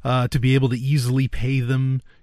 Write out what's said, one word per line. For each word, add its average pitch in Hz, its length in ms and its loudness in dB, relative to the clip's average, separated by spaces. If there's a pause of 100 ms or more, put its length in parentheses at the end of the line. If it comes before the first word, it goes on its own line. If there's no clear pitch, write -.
uh, 123 240 0
to 127 140 -2
be 127 160 4
able 131 140 2
to 123 60 0
easily 131 520 0
pay 131 320 -2
them, 131 420 -2 (200)